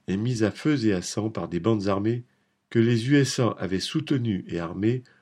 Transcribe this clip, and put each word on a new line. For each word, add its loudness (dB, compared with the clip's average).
est -2
mis 0
à 2
feu 0
et 4
à 0
sang -4
par -6
des -2
bandes 2
armées 0
que 2
les 4
U 6
S 2
A 4
avaient -2
soutenues -2
et -4
armées -2